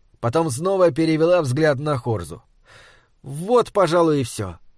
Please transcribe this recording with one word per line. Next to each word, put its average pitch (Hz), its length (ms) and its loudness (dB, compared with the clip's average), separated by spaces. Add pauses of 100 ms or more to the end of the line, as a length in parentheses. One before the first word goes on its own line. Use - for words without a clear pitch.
(200)
Потом 156 300 0
снова 175 420 0
перевела 160 500 2
взгляд 147 380 0
на 147 180 -2
Хорзу. 92 460 -8 (800)
"Вот, 180 500 0
пожалуй, 170 500 2
и - 20 -2
всё. 95 340 -8 (200)